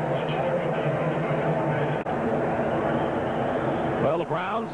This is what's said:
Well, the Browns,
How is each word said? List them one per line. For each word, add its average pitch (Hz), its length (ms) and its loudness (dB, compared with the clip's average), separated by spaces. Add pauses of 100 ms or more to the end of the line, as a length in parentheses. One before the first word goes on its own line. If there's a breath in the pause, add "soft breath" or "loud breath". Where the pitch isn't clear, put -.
(4000)
Well, 160 140 2
the 160 60 -2
Browns, 190 480 -2